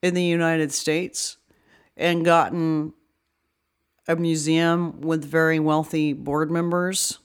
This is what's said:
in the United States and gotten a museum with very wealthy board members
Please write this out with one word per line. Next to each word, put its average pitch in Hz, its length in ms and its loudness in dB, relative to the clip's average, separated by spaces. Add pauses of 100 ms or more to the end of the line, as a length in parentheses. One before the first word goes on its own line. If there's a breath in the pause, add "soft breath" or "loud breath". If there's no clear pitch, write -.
in 180 100 0
the 180 100 0
United 165 480 0
States - 640 -4 (600 soft breath)
and 170 260 0
gotten 160 720 2 (1120)
a 165 80 2
museum 165 840 0
with 160 240 -2
very 160 340 2
wealthy 156 540 0
board 151 380 -2
members 175 720 -2